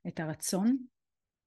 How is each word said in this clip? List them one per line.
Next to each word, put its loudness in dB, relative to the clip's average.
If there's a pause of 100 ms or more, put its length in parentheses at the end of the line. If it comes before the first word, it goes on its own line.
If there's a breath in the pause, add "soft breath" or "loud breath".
את -6
הרצון, 0 (720)